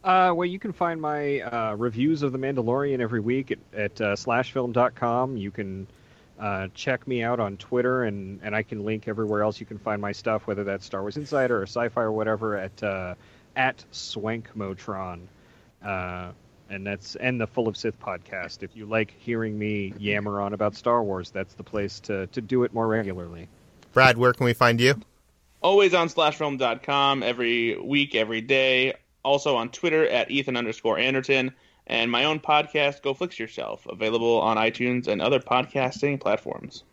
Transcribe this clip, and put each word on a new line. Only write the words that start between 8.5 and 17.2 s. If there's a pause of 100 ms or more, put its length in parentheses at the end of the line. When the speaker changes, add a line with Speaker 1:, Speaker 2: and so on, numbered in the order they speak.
Speaker 1:
I
can
link
everywhere
else
you
can
find
my
stuff,
whether
that's
Star
Wars
Insider
or
Sci-Fi
or
whatever,
at,
uh, (420)
at
Swankmotron. (580)
Uh, (400)
and
that's,
and